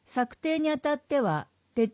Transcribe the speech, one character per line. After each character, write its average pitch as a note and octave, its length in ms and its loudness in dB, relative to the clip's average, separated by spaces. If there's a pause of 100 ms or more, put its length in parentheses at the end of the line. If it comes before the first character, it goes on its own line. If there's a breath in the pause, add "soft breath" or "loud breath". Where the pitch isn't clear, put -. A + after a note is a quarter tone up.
策 B3 320 -4
定 D#4+ 240 -2
に D#4 100 0
あ D4+ 80 0
た D4 180 -2
っ D4 60 -6
て C#4+ 200 0
は、 D#3+ 260 0 (260)
徹 A3+ 200 2